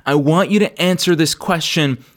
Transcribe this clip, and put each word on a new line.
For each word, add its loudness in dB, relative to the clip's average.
I 0
want 2
you 2
to -2
answer 0
this 0
question -2